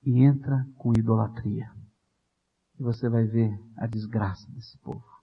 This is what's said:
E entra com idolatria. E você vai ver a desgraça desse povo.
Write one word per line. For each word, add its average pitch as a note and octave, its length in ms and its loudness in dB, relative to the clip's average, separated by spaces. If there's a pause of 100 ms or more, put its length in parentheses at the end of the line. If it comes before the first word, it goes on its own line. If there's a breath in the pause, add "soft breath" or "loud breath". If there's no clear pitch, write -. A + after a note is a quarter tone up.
E B2+ 200 4
entra C3+ 400 4 (140)
com A#2 200 0
idolatria. A2 720 0 (1080)
E C3+ 40 -8
você A#2+ 260 -2
vai A#2 160 2
ver A2 340 0 (180)
a A2+ 100 -6
desgraça G#2+ 640 -4
desse - 280 -18
povo. C2 240 -12 (200)